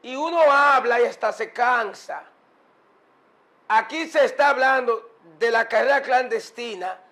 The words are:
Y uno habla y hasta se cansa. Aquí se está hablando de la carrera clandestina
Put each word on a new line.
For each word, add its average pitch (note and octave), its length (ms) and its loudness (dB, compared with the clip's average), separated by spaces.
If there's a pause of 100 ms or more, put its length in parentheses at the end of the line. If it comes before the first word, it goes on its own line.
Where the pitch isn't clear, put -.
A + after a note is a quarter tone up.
Y B3 160 -12
uno E4 240 -2
habla C#4 580 4
y A#3+ 60 4
hasta - 260 -4
se A3 220 -8
cansa. A#3 680 -4 (1500)
Aquí A#3 380 -2
se D4+ 180 2
está C#4 240 2
hablando B3+ 640 0 (260)
de A3+ 140 0
la A3+ 180 0
carrera B3+ 320 2
clandestina A3+ 1000 -4 (120)